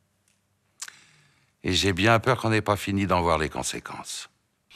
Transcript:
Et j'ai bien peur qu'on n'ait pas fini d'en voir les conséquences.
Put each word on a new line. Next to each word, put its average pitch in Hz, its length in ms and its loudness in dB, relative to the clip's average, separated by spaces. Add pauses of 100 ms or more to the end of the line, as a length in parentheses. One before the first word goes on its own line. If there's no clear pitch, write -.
(1600)
Et 90 100 -2
j'ai 95 180 2
bien 104 280 4
peur 123 180 2
qu'on 113 120 -2
n'ait 110 120 2
pas 101 160 0
fini 98 280 -2
d'en 87 160 2
voir 82 160 2
les 78 120 -2
conséquences. - 800 -10 (460)